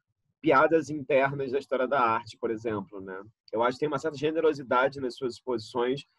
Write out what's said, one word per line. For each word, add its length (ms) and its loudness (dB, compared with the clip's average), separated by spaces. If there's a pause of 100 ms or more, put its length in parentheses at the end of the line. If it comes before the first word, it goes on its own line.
(420)
piadas 480 4
internas 640 0
da 60 0
história 280 -2
da 140 0
arte, 360 0
por 140 -4
exemplo, 500 -6
né? 220 -12 (300)
Eu 100 0
acho 140 2
que 40 -14
tem 80 0
uma 100 -4
certa 200 -6
generosidade 840 0
nas 160 -6
suas 180 -6
exposições, 680 -4 (140)